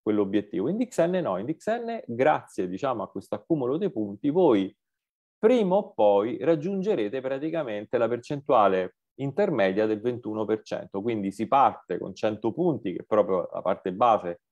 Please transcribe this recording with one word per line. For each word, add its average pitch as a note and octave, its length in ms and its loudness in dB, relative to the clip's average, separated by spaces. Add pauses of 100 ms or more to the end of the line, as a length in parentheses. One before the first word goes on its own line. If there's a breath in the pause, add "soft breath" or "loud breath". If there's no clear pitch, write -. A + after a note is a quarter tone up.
quell'obiettivo. G#2 640 0
In G3 100 -2
Dixen F3+ 340 0
no, C#3 260 -2
in G2+ 80 -6
Dixen A3+ 600 -6
grazie, B2 600 0
diciamo, G2+ 360 -4
a - 60 -10
questo - 260 -8
accumulo C#3 420 -2
dei G3 140 -4
punti G#2+ 380 -4
voi C#3 460 4 (640)
prima G#3+ 360 4
o G#3 180 0
poi G#2 500 4
raggiungerete D#3+ 800 0
praticamente C3+ 760 -4
la A2+ 100 2
percentuale A2+ 920 2 (240)
intermedia A#2 640 2
del G#2+ 160 -2
ventuno A2 440 -4
per A2 160 -2
cento, G#2 400 -8
quindi G#2 300 -2
si G#2+ 160 -6
parte A2 500 2
con F#2 180 -10
cento G#2+ 360 -2
punti, D3 420 -2
che - 80 -8
è - 40 -18
proprio F#2+ 460 0
la F2+ 100 -8
parte F#2+ 300 -2
base F#2+ 500 2 (100)